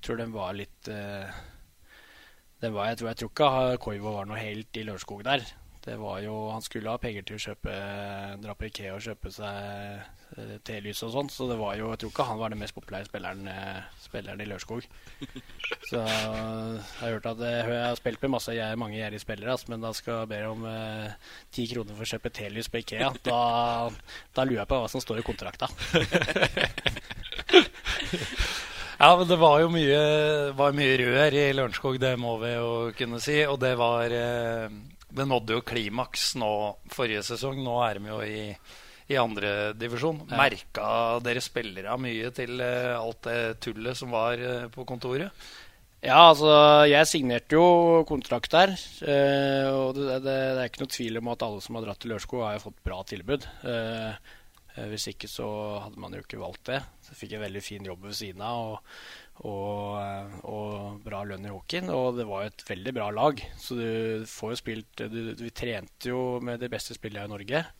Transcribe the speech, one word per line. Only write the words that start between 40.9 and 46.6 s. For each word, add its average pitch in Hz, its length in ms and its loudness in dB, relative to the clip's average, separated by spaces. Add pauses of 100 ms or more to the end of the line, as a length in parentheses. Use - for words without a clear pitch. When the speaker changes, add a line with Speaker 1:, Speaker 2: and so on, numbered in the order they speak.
Speaker 2:
dere 120 180 -2
spillere 101 600 -6
mye 117 340 -4
til, 123 240 -6
eh, 123 380 0
alt 113 320 -6
det 117 100 0 (240)
tullet 117 340 -6
som 127 140 -6
var, 117 240 2
eh, 120 320 -4
på 120 220 -12
kontoret? 131 420 -4 (720)
Speaker 1:
Ja, 160 260 12
altså, 151 220 8 (360)